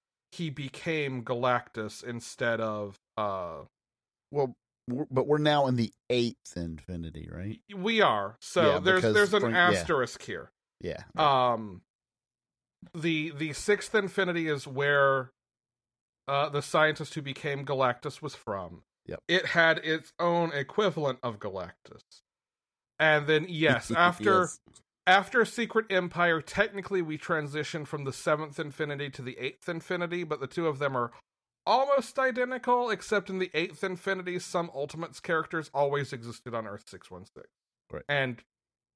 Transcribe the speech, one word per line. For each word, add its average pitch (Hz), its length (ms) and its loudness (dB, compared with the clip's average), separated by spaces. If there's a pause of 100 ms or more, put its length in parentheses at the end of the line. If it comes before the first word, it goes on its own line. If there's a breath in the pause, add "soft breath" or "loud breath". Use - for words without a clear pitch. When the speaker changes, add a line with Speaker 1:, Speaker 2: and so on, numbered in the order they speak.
(320)
Speaker 1:
he 165 180 -6
became 139 760 -4
Galactus 120 800 -2
instead 117 560 -4
of, 107 360 -4 (220)
uh, 92 460 -4 (680)
Speaker 2:
Well, 143 240 0 (340)
we're, 131 220 -2
but 131 160 2
we're 147 100 4
now 147 300 4
in 127 80 2
the 117 180 0 (160)
eighth 120 480 0
Infinity, 82 720 -8
right? 95 300 -10 (100)
Speaker 1:
Y-, 202 80 -12
we 220 220 2
are. 107 400 2
So 156 320 4
Speaker 2:
Yeah, 143 60 2
Speaker 1:
there's, 185 220 6
Speaker 2:
because 117 120 4
Speaker 1:
there's 208 200 6
an 208 80 4
Speaker 2:
Frank, 117 140 2
yeah. 175 240 6
Speaker 1:
asterisk 127 440 0
here. 90 260 -10 (320)
Speaker 2:
Yeah, - 220 -8 (120)
right. 135 380 4
Speaker 1:
Um, 104 280 -8 (1120)
the, 160 380 -2
the 147 220 -6
sixth - 420 -2
Infinity 180 520 0
is 147 200 -2
where, 139 640 4 (960)
uh, 139 220 0
the 143 120 -2
scientist 156 520 2
who 156 80 -8
became 139 440 -6
Galactus 131 560 0
was 147 140 -10
from. 90 480 -8 (220)
Speaker 2:
Yep. - 220 -10
Speaker 1:
It 175 200 2
had 165 320 4
its 160 400 -4
own 170 320 2
equivalent 143 720 -2
of 113 160 -6
Galactus. 92 640 -10 (1000)
And 151 280 4
then, 156 200 4
yes, 151 440 2
Speaker 2:
<laughs> 117 40 0
Speaker 1:
after 185 460 4
Speaker 2:
Yes. - 180 -4 (460)
Speaker 1:
after 196 400 6
Secret 220 440 -2
Empire, 175 520 2
technically 196 600 -2
we 156 160 -6
transition 151 680 -4
from 147 180 -8
the 135 80 -6
seventh 151 480 -2
Infinity 143 520 -6
to 135 100 -16
the 123 160 -10
eighth 139 320 -8
Infinity, 175 560 -4
but 151 160 -6
the 135 60 -6
two 170 200 -4
of 139 120 -2
them 135 180 -2
are 120 160 -2 (520 loud breath)
almost 269 540 2
identical, 247 720 0
except 202 400 -2
in 190 100 -4
the 180 140 -2
eighth 156 300 -2
Infinity, 185 560 -4
some 170 340 -4
Ultimates 151 480 -8
characters 160 520 -2
always 143 380 2
existed 117 420 -12
on 110 140 -4
Earth 101 220 -14
six - 200 -20
one 92 160 -16
six. - 220 -20 (440)
Speaker 2:
Right. - 180 -10
Speaker 1:
And 135 340 -2 (520)